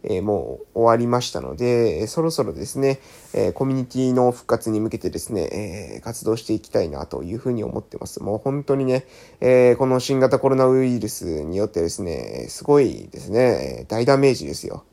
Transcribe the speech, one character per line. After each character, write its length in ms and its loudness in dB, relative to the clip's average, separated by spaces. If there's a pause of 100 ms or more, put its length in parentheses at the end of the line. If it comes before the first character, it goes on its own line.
え 160 -2
ー、 20 -4
も 380 -2 (140)
う 40 -2
終 60 4
わ 120 8
り 120 0
ま 120 2
し 120 -8
た 80 -6
の 160 -10
で、 460 2
え 20 -2
ー、 20 -4
そ 160 -4
ろ 80 0
そ 140 -2
ろ 80 -4
で 120 -8
す 140 -8
ね、 220 2 (340)
え 140 2
ー、 40 -2
コ 120 -4
ミ 100 0
ュ 40 0
ニ 80 -4
テ 120 -6
ィ 140 2
の 180 6
復 160 -10
活 240 0
に 80 0
向 120 -2
け 80 -8
て 120 -4
で 80 -8
す 140 -10
ね、 160 -2 (480)
え 20 -14
ー、 20 -14
活 240 -12
動 120 0
し 80 -12
て 80 -2
い 80 -2
き 80 -20
た 140 0
い 60 -2
な 180 -8
と 180 -8
い 100 -8
う 40 -8
ふ 100 -6
う 40 -2
に 120 -4
思 160 -6
っ 20 -20
て 140 -16
ま 100 -12
す。 160 -12
も 140 -4
う 20 -6
本 240 -4
当 140 0
に 80 -2
ね、 200 0 (360)
え 320 6
ー、 40 6
こ 100 2
の 120 2
新 220 0
型 180 4
コ 120 2
ロ 40 4
ナ 140 4
ウ 160 4
イ 160 0
ル 80 -4
ス 340 -6
に 140 -6
よ 100 0
っ 20 -6
て 120 -2
で 80 0
す 160 -6
ね、 440 -8
す 140 -14
ご 180 6
い 300 0
で 80 -16
す 120 -12
ね、 500 2
え 20 -12
ー、 60 -14
大 180 0
ダ 100 6
メ 140 6
ー 40 0
ジ 120 -8
で 80 -8
す 140 -10
よ。 240 -12